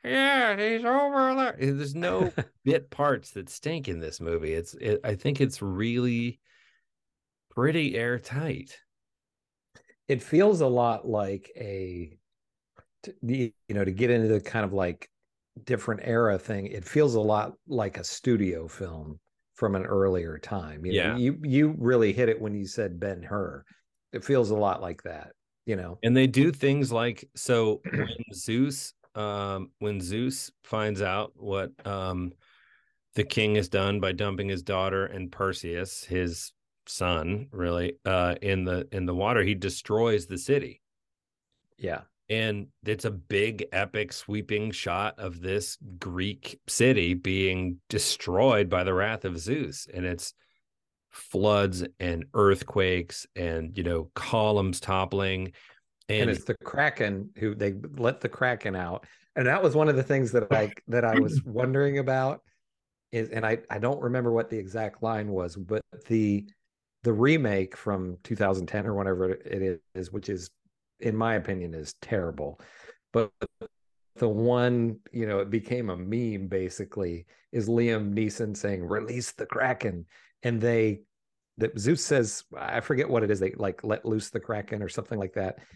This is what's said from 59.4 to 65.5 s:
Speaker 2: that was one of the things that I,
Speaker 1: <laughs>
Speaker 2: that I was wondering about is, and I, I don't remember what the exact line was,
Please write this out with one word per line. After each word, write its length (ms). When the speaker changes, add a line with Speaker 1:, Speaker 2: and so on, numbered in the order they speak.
Speaker 2:
that 140
was 140
one 120
of 80
the 80
things 280
that 200
I, 280
Speaker 1:
<laughs> 80
Speaker 2:
that 180
I 140
was 240
wondering 560
about 420
is, 180
and 160
I, 140
I 80
don't 240
remember 300
what 180
the 80
exact 460
line 260
was, 260